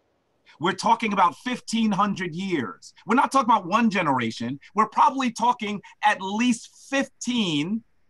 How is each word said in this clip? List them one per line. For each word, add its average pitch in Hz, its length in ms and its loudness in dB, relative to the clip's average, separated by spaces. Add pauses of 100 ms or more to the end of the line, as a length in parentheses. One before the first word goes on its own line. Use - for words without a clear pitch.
(600)
We're 175 120 0
talking 214 400 0
about 196 260 2
fifteen 226 540 -2
hundred 180 420 -2
years. 160 600 -6 (120)
We're 214 100 0
not 277 160 2
talking 262 180 2
about 202 160 2
one 220 240 2
generation. 131 680 -2 (140)
We're - 140 2
probably 262 420 2
talking 208 500 -2 (240)
at 208 160 2
least 220 680 -2
fifteen, 226 920 -2 (280)